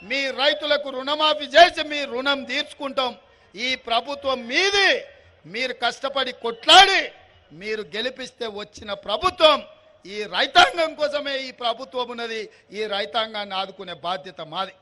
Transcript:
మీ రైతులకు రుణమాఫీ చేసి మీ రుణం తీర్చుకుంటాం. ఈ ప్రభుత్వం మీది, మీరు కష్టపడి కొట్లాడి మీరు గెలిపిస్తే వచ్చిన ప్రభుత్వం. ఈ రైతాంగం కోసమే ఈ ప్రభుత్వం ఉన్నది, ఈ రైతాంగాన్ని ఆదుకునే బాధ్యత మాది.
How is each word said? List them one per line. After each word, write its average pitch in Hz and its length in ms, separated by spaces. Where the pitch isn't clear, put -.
మీ 262 280
రైతులకు 285 600
రుణమాఫీ 302 540
చేసి 330 380
మీ 294 220
రుణం 254 400
తీర్చుకుంటాం. 262 720
ఈ 254 200
ప్రభుత్వం 254 720
మీది, 370 580
మీరు 240 260
కష్టపడి 254 600
కొట్లాడి 320 800
మీరు 214 300
గెలిపిస్తే 233 640
వచ్చిన 208 460
ప్రభుత్వం. 294 720
ఈ 208 160
రైతాంగం 320 720
కోసమే 285 440
ఈ 262 120
ప్రభుత్వం 247 600
ఉన్నది, 226 380
ఈ 214 120
రైతాంగాన్ని 208 720
ఆదుకునే 190 400
బాధ్యత 180 460
మాది. 175 420